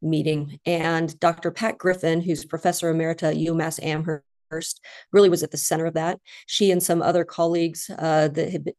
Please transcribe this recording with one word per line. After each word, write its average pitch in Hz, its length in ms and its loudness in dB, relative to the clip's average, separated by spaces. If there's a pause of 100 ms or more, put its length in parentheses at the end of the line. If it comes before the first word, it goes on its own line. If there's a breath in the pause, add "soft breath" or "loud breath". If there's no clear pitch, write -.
meeting. 151 640 -2
And 165 560 0
Doctor 170 300 0
Pat - 260 -4
Griffin, 175 460 0
who's 170 240 -4
professor 170 480 -2
emerita 165 300 -2
at 156 120 0
UMass 160 460 -2
Amherst, 160 1000 -6 (300 loud breath)
really 202 180 8
was 170 140 2
at - 80 -4
the 147 80 -8
center 165 260 -2
of 160 100 -2
that. 165 240 -2 (280 loud breath)
She 202 240 2
and 175 120 4
some 170 200 2
other 175 220 2
colleagues, 170 720 -2
uh, 156 300 2
that 160 240 -4
had, 147 260 -6